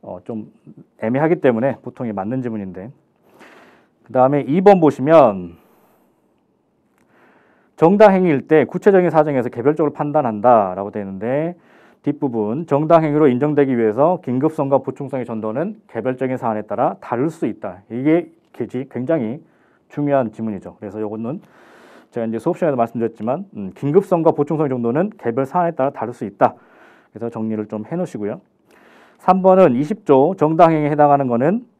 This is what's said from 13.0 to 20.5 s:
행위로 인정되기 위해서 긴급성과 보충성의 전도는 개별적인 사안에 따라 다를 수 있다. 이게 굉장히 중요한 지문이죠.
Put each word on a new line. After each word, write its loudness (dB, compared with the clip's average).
행위로 2
인정되기 0
위해서 0
긴급성과 -2
보충성의 -8
전도는 -8
개별적인 -6
사안에 -4
따라 -4
다를 -4
수 -8
있다. -10
이게 0
굉장히 -4
중요한 -2
지문이죠. -10